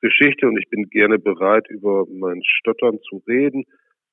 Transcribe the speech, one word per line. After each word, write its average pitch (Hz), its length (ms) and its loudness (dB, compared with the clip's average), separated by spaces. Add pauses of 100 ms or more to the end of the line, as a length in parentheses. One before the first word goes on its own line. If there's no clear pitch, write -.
Geschichte 139 460 2
und 110 100 2
ich 95 120 -6
bin 104 200 -6
gerne 104 300 2
bereit, 101 500 0
über 98 400 -2
mein 92 340 -6
Stottern 113 540 -2 (100)
zu 98 100 -14 (100)
reden, 135 380 0 (480)